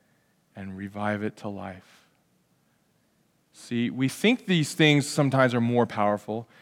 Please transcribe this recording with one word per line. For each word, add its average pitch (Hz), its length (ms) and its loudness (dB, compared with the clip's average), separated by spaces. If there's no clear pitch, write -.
and 95 220 -14
revive 104 460 -6
it 107 140 -6
to 107 120 -12
life. 95 580 -16
See, 120 380 -6
we 131 180 -2
think 233 380 0
these 165 280 0
things 147 320 4
sometimes 131 480 2
are 120 60 0
more 120 260 2
powerful 104 640 -4